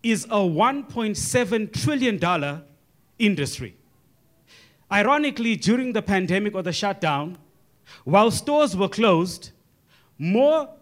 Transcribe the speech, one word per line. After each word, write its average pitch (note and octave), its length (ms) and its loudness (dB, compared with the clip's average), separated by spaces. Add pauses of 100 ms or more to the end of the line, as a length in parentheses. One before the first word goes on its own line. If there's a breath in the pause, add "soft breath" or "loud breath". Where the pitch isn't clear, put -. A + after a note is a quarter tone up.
is A3 280 -2
a G#3 120 0
one G#3+ 420 0
point G#3+ 340 -6
seven A3 500 -2
trillion C4 480 -2
dollar D#3 460 -2 (560)
industry. C#3+ 580 -2 (1120 soft breath)
Ironically, A#3 680 2
during B3 360 0
the G#3+ 100 -2
pandemic G3 520 -2
or F#3+ 80 -4
the F3 100 -4
shutdown, E3+ 640 -4 (680 loud breath)
while G3+ 260 4
stores D4 440 2
were F#3+ 140 0
closed, F#3 640 0 (680 soft breath)
more C#4 540 2 (120)